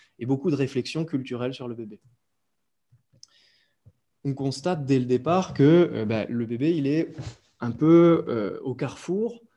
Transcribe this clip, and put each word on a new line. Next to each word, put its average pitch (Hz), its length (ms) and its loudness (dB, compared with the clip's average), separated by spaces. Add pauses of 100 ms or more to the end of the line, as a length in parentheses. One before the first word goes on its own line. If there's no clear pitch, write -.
(180)
et 120 80 -8
beaucoup 135 240 0
de 143 60 0
réflexions 135 500 -4
culturelles 127 480 -6
sur 127 140 -12
le 117 60 -8
bébé. 107 260 -14 (2250)
On 139 100 -4
constate 139 500 -4
dès 135 140 2
le 123 80 0
départ 139 480 0
que, 139 80 4 (300)
euh, 110 120 -4
bah, 107 240 -2
le 120 180 -4
bébé, 135 300 -2
il 139 100 -2
est 156 280 -2 (460)
un 117 100 -4
peu, 165 580 6
euh, 104 340 -4
au 127 120 -6
carrefour 196 680 -6 (140)